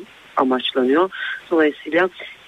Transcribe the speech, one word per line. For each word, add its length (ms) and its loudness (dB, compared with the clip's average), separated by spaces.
amaçlanıyor. 720 2
Dolayısıyla 580 2